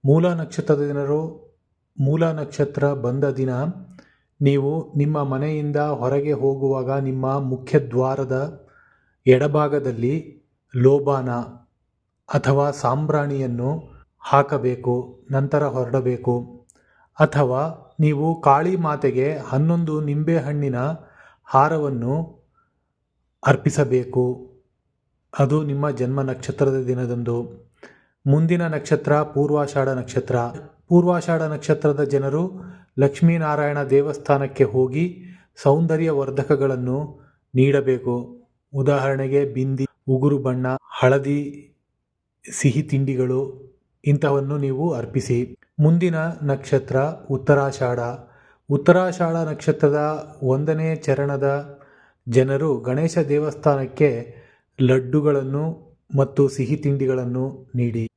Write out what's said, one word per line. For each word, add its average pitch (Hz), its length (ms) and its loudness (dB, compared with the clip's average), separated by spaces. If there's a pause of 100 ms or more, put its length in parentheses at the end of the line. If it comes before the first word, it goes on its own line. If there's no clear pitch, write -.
ಮೂಲ 165 280 4
ನಕ್ಷತ್ರದ 151 540 -2
ಜನರು, 143 640 -4 (480)
ಮೂಲ 160 320 2
ನಕ್ಷತ್ರ 143 640 -2
ಬಂದ 127 300 -2
ದಿನ 131 260 0 (920)
ನೀವು 143 560 2
ನಿಮ್ಮ 147 260 2
ಮನೆಯಿಂದ 147 520 -4
ಹೊರಗೆ 143 560 0
ಹೋಗುವಾಗ 135 600 0
ನಿಮ್ಮ 135 480 -2
ಮುಖ್ಯ 131 400 0
ದ್ವಾರದ 131 880 -4 (600)
ಎಡಭಾಗದಲ್ಲಿ 139 1160 0 (320)
ಲೋಬಾನ 135 540 4 (1040)
ಅಥವಾ 143 380 2
ಸಾಂಬ್ರಾಣಿಯನ್ನು 139 1120 -2 (360)
ಹಾಕಬೇಕು, 127 1040 0 (100)
ನಂತರ 139 340 0
ಹೊರಡಬೇಕು. 123 1040 -4 (520)
ಅಥವಾ 147 800 0
ನೀವು 151 420 0
ಕಾಳಿ 170 340 4
ಮಾತೆಗೆ 147 640 0
ಹನ್ನೊಂದು 156 640 0
ನಿಂಬೆಹಣ್ಣಿನ 147 720 -2 (680)
ಹಾರವನ್ನು 143 1000 0 (1000)
ಅರ್ಪಿಸಬೇಕು. 127 1080 0 (840)
ಅದು 147 240 2
ನಿಮ್ಮ 143 260 -2
ಜನ್ಮ 127 320 -4
ನಕ್ಷತ್ರದ 135 680 -2
ದಿನದಂದು. 120 840 -6 (560)
ಮುಂದಿನ 165 400 2
ನಕ್ಷತ್ರ 147 540 0
ಪೂರ್ವಾಷಾಢ 143 680 0
ನಕ್ಷತ್ರ. 127 480 -2 (520)
ಪೂರ್ವಾಷಾಢ 175 540 4
ನಕ್ಷತ್ರದ 151 640 0
ಜನರು 139 480 0 (480)
ಲಕ್ಷ್ಮೀನಾರಾಯಣ 147 840 2
ದೇವಸ್ಥಾನಕ್ಕೆ 139 800 2
ಹೋಗಿ 131 600 0 (400)
ಸೌಂದರ್ಯ 160 460 2
ವರ್ಧಕಗಳನ್ನು 135 1080 -2 (360)
ನೀಡಬೇಕು. 127 840 0 (320)
ಉದಾಹರಣೆಗೆ 135 720 0
ಬಿಂದಿ, 131 400 -4 (220)
ಉಗುರು 135 300 2
ಬಣ್ಣ, 127 300 -2 (320)
ಹಳದಿ, 139 720 0 (800)
ಸಿಹಿ 143 300 0
ತಿಂಡಿಗಳು, 135 880 -2 (340)
ಇಂಥವನ್ನು 143 520 2
ನೀವು 139 360 -2
ಅರ್ಪಿಸಿ. 123 600 -4 (240)
ಮುಂದಿನ 165 360 4 (260)
ನಕ್ಷತ್ರ 139 560 -2 (320)
ಉತ್ತರಾಷಾಢ. 135 720 0 (680)
ಉತ್ತರಾಷಾಢ 170 680 2
ನಕ್ಷತ್ರದ 151 1080 0
ಒಂದನೇ 151 520 0
ಚರಣದ 143 840 -2 (500)
ಜನರು 135 480 2
ಗಣೇಶ 139 400 -2
ದೇವಸ್ಥಾನಕ್ಕೆ 143 1160 0 (460)
ಲಡ್ಡುಗಳನ್ನು 139 1080 0 (260)
ಮತ್ತು 139 300 2
ಸಿಹಿ 131 280 -2
ತಿಂಡಿಗಳನ್ನು 131 1000 -4
ನೀಡಿ. 117 420 -2